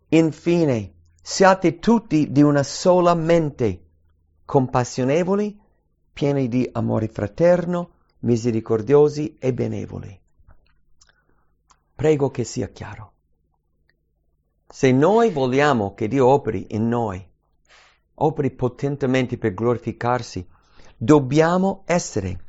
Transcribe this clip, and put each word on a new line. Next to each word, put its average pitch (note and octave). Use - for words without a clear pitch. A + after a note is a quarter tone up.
"Infine, D#3
siate F#3+
tutti D#3
di C#3
una C#3+
sola F3
mente, D#3
compassionevoli, D3
pieni C#3
di B2
amore A2+
fraterno, F3
misericordiosi A#2+
e B2+
benevoli." G2
Prego C#3+
che B2
sia A2+
chiaro. -
Se -
noi G3
vogliamo C3
che A2
Dio B2+
operi B2+
in A2
noi, A2
operi D3+
potentemente B2+
per G#2
glorificarsi, A#2
dobbiamo D#3
essere F#2+